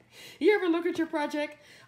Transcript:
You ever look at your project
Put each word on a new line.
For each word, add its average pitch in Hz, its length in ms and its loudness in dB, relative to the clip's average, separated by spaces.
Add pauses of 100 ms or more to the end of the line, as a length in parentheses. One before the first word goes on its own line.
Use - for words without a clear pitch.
(400)
You 392 160 6
ever 370 120 0
look 339 180 2
at 349 120 -2
your 320 100 0
project 294 500 -4 (300)